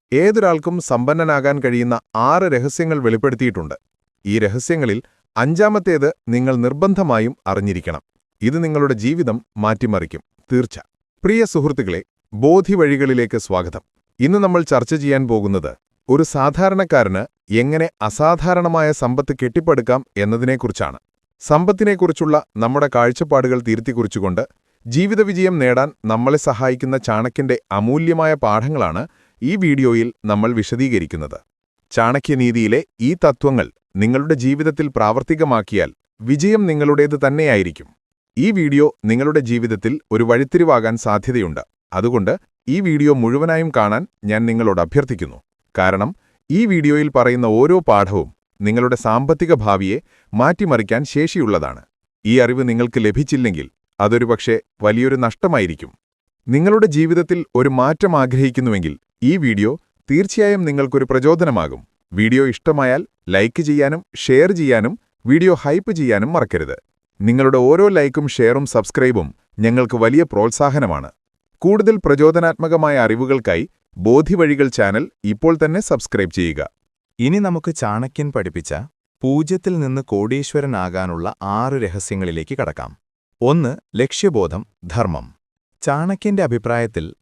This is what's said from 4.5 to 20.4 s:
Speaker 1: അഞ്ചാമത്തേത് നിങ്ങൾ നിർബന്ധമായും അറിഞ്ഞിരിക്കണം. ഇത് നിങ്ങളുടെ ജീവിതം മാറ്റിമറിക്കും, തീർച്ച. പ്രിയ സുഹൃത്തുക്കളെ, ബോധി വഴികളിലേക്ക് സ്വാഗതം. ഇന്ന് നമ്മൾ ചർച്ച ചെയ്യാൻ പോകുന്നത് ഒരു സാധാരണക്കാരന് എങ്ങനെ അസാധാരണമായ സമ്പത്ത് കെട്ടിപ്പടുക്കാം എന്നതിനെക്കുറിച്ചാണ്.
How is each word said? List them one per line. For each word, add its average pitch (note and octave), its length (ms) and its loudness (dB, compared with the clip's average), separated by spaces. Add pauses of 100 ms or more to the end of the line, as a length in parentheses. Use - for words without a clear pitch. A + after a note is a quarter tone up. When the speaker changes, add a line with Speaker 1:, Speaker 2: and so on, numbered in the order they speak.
Speaker 1:
അഞ്ചാമത്തേത് E3+ 720 2 (200)
നിങ്ങൾ B2+ 280 0
നിർബന്ധമായും C#3 800 0 (120)
അറിഞ്ഞിരിക്കണം. F2+ 560 -4 (400)
ഇത് C3 200 0
നിങ്ങളുടെ D3 320 0
ജീവിതം A#2+ 440 -2 (180)
മാറ്റിമറിക്കും, G#2 680 -4 (280)
തീർച്ച. B2 280 -2 (460)
പ്രിയ A3 200 2
സുഹൃത്തുക്കളെ, C3+ 580 -2 (300)
ബോധി E3+ 420 4
വഴികളിലേക്ക് C3+ 640 0
സ്വാഗതം. F2+ 440 -6 (380)
ഇന്ന് E3+ 180 2
നമ്മൾ F3+ 240 2
ചർച്ച C3 320 0
ചെയ്യാൻ C#3 340 0
പോകുന്നത് G2 420 -2 (380)
ഒരു C#3+ 140 4
സാധാരണക്കാരന് D3 1000 0 (280)
എങ്ങനെ C#3+ 360 0 (160)
അസാധാരണമായ E3 880 0
സമ്പത്ത് C3+ 400 -2
കെട്ടിപ്പടുക്കാം B2+ 680 0 (160)
എന്നതിനെക്കുറിച്ചാണ്. A2 800 -2 (420)